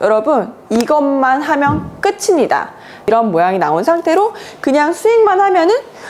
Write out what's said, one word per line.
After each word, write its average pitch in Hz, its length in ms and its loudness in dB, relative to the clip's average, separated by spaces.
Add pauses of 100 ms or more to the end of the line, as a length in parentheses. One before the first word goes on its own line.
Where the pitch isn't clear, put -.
여러분, 220 520 0 (180)
이것만 277 720 0
하면 285 480 -2 (100)
끝입니다. 339 720 0 (360)
이런 220 260 2
모양이 180 260 0
나온 160 260 0
상태로 339 480 0 (280)
그냥 294 320 0
스윙만 415 480 2
하면은 381 340 2 (360)